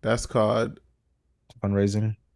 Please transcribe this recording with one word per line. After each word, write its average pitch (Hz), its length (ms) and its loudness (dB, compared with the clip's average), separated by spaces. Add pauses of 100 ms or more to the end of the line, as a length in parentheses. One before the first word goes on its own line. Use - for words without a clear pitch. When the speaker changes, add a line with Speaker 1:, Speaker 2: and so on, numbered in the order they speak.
Speaker 1:
that's 117 240 -2
called 113 540 0 (800)
Speaker 2:
Fundraising? 101 540 0 (200)